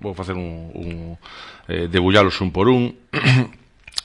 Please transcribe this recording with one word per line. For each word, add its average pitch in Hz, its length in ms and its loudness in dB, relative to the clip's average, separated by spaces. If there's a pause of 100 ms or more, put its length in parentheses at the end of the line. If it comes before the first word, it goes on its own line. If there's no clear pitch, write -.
vou 95 160 -8
facer 92 160 -6
un, 82 400 -8
un, 85 480 -10 (480)
eh, 85 160 -4
debullalos 92 560 4
un 95 80 0
por 95 240 2
un. 120 240 0 (160)
<clears throat> 127 560 2 (360)